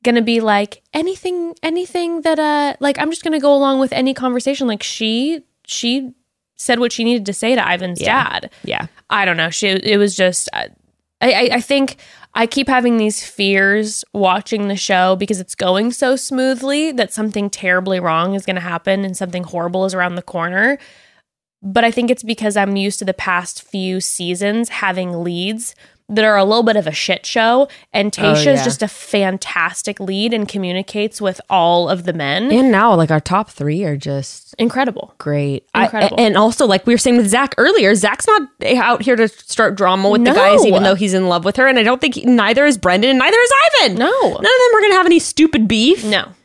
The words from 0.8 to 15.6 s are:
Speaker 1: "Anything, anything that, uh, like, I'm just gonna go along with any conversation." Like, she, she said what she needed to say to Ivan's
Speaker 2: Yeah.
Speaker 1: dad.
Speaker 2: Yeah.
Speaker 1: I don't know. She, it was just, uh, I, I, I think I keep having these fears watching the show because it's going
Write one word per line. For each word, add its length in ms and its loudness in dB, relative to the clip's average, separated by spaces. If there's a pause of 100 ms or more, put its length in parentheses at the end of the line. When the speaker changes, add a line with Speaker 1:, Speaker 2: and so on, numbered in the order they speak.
Speaker 1:
"Anything, 600 -6 (100)
anything 560 -4
that, 180 0
uh, 400 0
like, 200 -2
I'm 120 -2
just 140 -10
gonna 160 -2
go 160 4
along 240 2
with 120 0
any 220 0
conversation." 540 -2
Like, 140 -4
she, 580 -4 (240)
she 480 -6 (440)
said 220 -2
what 140 0
she 100 -6
needed 240 0
to 60 -6
say 240 -2
to 180 0
Ivan's 260 -6
Speaker 2:
Yeah. 220 0 (180)
Speaker 1:
dad. 100 -16 (120)
Speaker 2:
Yeah. 240 -6 (240)
Speaker 1:
I 140 0
don't 140 0
know. 120 -2
She, 180 -4
it 300 0
was 160 2
just, 380 -2
uh, 160 -8 (520)
I, 120 2
I, 220 2
I 60 0
think 360 -2 (380)
I 120 0
keep 220 -4
having 300 2
these 260 -2
fears 880 0
watching 560 -2
the 80 -4
show 400 0
because 240 -4
it's 140 -12
going 380 0